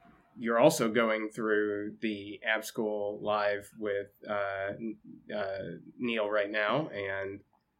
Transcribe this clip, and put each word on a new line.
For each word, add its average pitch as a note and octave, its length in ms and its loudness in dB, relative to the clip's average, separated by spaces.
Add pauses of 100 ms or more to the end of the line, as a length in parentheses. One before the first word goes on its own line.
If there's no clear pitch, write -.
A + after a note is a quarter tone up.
(360)
you're A#2 220 2
also B2 300 8
going A2 400 2
through G#2 720 0
the G2+ 420 -6
App A2 220 0
School G#2 580 -2
Live G#2 560 0
with, G2+ 300 -4 (200)
uh, G2 500 -2
n-, A2 180 -6 (360)
uh, G2 440 -4 (220)
Neil A2+ 320 0
right G#2 200 0
now, A2 380 2
and, G2 520 -6 (400)